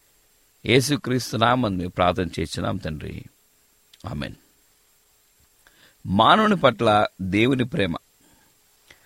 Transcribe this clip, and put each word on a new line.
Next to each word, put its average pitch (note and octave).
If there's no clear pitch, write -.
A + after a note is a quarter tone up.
యేసుక్రీస్తు B2+
నామమున A#2
మేము F2
ప్రార్థన F2+
చేస్తున్నాం F#2+
తండ్రి, D#2
ఆమేన్. C#2+
మానవుని E3
పట్ల A2+
దేవుని A2+
ప్రేమ. G2